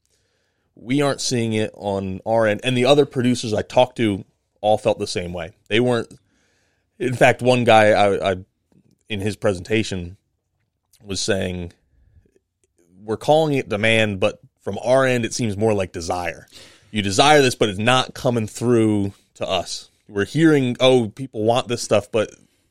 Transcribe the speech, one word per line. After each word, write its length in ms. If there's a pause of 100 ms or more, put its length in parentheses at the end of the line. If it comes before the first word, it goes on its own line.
(760)
We 260
aren't 200
seeing 320
it 220
on 500
our 220
end. 160
And 120
the 100
other 200
producers 480
I 80
talked 360
to 280 (360)
all 160
felt 220
the 80
same 240
way. 200 (160)
They 120
weren't, 340 (840)
in 160
fact, 280
one 240
guy 260
I, 400
I, 40 (760)
in 100
his 160
presentation 800 (880)
was 160
saying, 540 (1300)
"We're 140
calling 380
it 140
demand, 520
but 180 (220)
from 220
our 220
end, 200
it 80
seems 240
more 160
like 180
desire. 560 (420)
You 120
desire 400
this, 140
but 140
it's 80
not 360
coming 340
through 640 (220)
to 120
us. 420 (180)
We're 180
hearing, 540
'Oh, 300
people 340
want 240
this 160
stuff,' 280
but 200 (400)